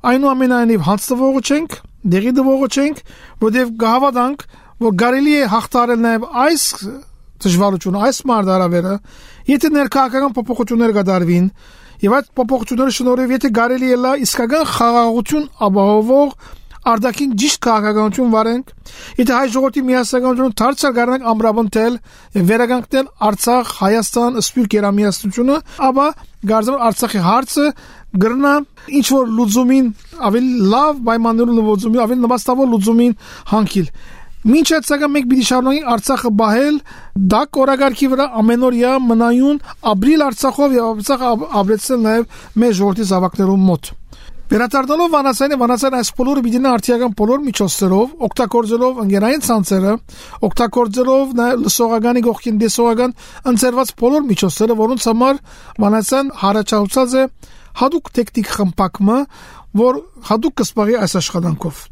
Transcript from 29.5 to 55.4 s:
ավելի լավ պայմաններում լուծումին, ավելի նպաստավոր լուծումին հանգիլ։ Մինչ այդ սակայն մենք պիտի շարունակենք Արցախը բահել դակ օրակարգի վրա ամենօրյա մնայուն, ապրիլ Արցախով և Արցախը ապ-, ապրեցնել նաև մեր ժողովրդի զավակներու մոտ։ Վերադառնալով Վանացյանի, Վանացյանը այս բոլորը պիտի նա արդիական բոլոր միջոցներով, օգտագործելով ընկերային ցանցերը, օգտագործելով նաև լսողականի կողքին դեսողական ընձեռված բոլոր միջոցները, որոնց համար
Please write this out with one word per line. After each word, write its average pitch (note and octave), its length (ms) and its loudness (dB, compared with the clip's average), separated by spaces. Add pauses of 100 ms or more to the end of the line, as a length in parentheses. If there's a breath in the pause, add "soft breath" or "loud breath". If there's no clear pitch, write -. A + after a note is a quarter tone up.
ավելի A#3+ 500 0
լավ C#4 320 2
պայմաններում A3+ 580 2
լուծումին, A3 460 0
ավելի B3 160 0
նպաստավոր B3 480 0
լուծումին A3+ 480 2 (280 loud breath)
հանգիլ։ G3 440 0 (540 loud breath)
Մինչ C4+ 240 4
այդ D#4+ 180 0
սակայն C#4+ 240 -2
մենք C#4 200 -2
պիտի B3+ 160 2
շարունակենք C4 440 0
Արցախը A#3+ 420 -2
բահել A3+ 440 2 (480 loud breath)
դակ G#3+ 340 0
օրակարգի C4+ 520 2
վրա C4 160 2 (120)
ամենօրյա A#3+ 600 2
մնայուն, A#3+ 560 2 (260 loud breath)
ապրիլ A#3 440 2
Արցախով C4+ 500 0
և A#3 160 2
Արցախը A3 340 -2
ապ-, A3 240 0
ապրեցնել G#3 540 0
նաև A3+ 320 0 (160 loud breath)
մեր A3 260 2
ժողովրդի G3+ 320 0
զավակներու F#3+ 480 0
մոտ։ F#3+ 320 2 (540 loud breath)
Վերադառնալով C4+ 640 0
Վանացյանի, C#4 480 2
Վանացյանը B3 400 0
այս A#3 140 -2
բոլորը C4+ 320 0
պիտի A#3+ 180 0
նա C4 140 2
արդիական A#3+ 400 0
բոլոր A3+ 260 2
միջոցներով, G3+ 800 0
օգտագործելով A#3+ 840 -2
ընկերային G#3 400 0
ցանցերը, G3+ 520 0 (480 loud breath)
օգտագործելով B3 920 0
նաև A#3+ 320 0
լսողականի A#3 560 0
կողքին A3 400 -2
դեսողական A#3 540 0 (300 loud breath)
ընձեռված B3 500 0
բոլոր C#4 340 0
միջոցները, G#3+ 480 0
որոնց A3+ 320 -2
համար B3+ 320 0 (320 loud breath)